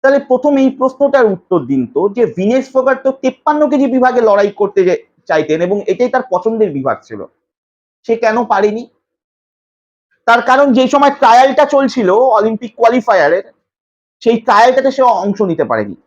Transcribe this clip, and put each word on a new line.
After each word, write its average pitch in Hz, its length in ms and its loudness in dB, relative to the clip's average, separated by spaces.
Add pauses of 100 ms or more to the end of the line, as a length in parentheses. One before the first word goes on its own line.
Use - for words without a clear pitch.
তাহলে 269 160 2
প্রথম 277 380 0
এই 269 140 2
প্রশ্নটার 269 540 0
উত্তর 185 400 -2
দিন 135 160 -2 (120)
তো, 143 160 -2
যে 226 140 -2 (120)
ভিনেশ 220 360 -2
ফোগাট 262 320 0
তো 262 80 0
তেপ্পান্ন 285 580 -4
কেজি 277 180 0
বিভাগে 247 340 0
লড়াই 202 300 2
করতে - 340 -4
যে 180 80 0 (320)
চাইতেন 156 360 -2
এবং 180 160 -2 (100)
এটাই 240 220 -2
তার 254 200 -2
পছন্দের 214 420 -2
বিভাগ 135 320 -4
ছিল, 104 180 -16 (840)
সে 226 100 -2
কেন 226 300 -2
পারেনি? 214 380 -2 (1400)
তার 233 140 4
কারণ 269 320 2
যে 254 140 4
সময় 277 320 2
ট্রায়ালটা 262 460 4
চলছিল 269 440 0 (280)
অলিম্পিক 220 380 -4
কোয়ালিফায়ারের, 202 680 0 (760)
সেই 233 200 0
ট্রায়ালটাতে 254 500 2
সে 269 120 -2 (180)
অংশ 202 200 -4
নিতে 165 240 -2
পারেনি। 107 300 -4 (120)